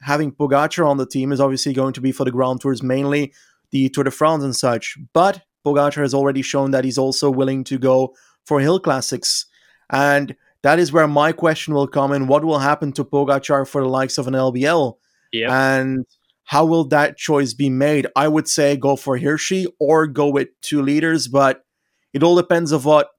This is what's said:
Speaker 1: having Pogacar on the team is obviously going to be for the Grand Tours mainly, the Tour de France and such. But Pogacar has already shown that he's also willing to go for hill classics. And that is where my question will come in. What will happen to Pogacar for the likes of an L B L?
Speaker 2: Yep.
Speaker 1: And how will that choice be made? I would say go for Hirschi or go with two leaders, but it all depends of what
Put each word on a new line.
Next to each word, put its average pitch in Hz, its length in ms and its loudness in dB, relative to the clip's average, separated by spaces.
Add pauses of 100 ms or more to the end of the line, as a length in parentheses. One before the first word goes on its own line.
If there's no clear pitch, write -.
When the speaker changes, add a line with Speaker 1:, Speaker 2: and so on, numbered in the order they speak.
Speaker 1:
having 143 320 -2
Pogacar 147 560 0
on 143 80 2
the 131 100 -4
team 135 260 -4
is 131 80 0
obviously 135 340 0
going 131 180 -2
to 127 80 -14
be 131 120 -2
for 135 120 -4
the 131 60 -2
Grand 127 300 -2
Tours 135 220 -2
mainly, 139 500 -2 (380)
the 135 200 2
Tour 139 140 -2
de 135 60 -2
France 156 320 0
and 131 140 -4
such. 120 400 -2 (160)
But 190 300 2 (220)
Pogacar 143 360 0
has 135 140 0
already 139 280 0
shown 139 280 -2
that 131 120 0
he's 127 160 -4
also 135 320 0
willing 135 340 0
to 135 140 -6
go 131 360 2 (320)
for 151 120 0
hill 160 220 2
classics. - 640 -4 (460)
And 143 440 0 (280)
that 151 160 4
is 165 140 0
where 160 140 4
my 151 260 2
question 160 420 -2
will 139 120 0
come 139 260 0
in. 139 140 -2
What 147 180 2
will 156 160 0
happen 147 320 0
to 139 120 -6
Pogacar 139 640 0
for 139 140 -2
the 131 60 0
likes 131 280 -2
of 131 100 -4
an 131 80 -4
L 131 160 0
B 123 140 -2
L? 147 340 0 (320)
Speaker 2:
Yep. 113 200 -4
Speaker 1:
And 131 560 0 (380)
how 147 200 2
will 165 220 2
that 143 320 0
choice 139 340 0
be 139 160 -2
made? 135 380 0 (100)
I 143 120 2
would 151 200 0
say 143 280 2
go 139 200 0
for 131 220 -4
Hirschi 156 480 -2 (120)
or 156 280 4
go 147 240 0
with 139 180 0 (140)
two 147 180 -2
leaders, 147 480 0
but 135 360 2 (500)
it 139 80 -4
all 170 120 6
depends 170 380 2
of 139 140 0
what 147 320 4